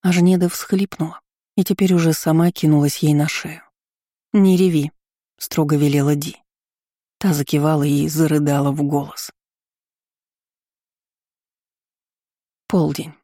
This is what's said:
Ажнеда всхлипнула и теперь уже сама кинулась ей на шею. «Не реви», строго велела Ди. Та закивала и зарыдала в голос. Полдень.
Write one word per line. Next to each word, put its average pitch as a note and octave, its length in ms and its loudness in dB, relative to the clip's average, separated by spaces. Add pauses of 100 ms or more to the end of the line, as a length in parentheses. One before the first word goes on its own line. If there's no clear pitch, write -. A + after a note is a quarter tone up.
Ажнеда F3+ 460 2
всхлипнула - 680 -6 (360)
и G3 80 0
теперь F#3+ 300 0
уже E3 200 2
сама E3 380 2
кинулась D3 480 0
ей D3+ 160 2
на D3 120 0
шею. D#3+ 360 -10 (720)
«Не F#3+ 220 6
реви», E3 360 2 (460)
строго D#3 380 -2
велела C#3+ 400 2
Ди. D3 220 -8 (840)
Та F#3+ 120 0
закивала D3 500 0
и C#3+ 240 0
зарыдала D3 640 0
в D3 100 -4
голос. C#3+ 480 -4 (3500)
Полдень. D#3+ 460 -2 (100)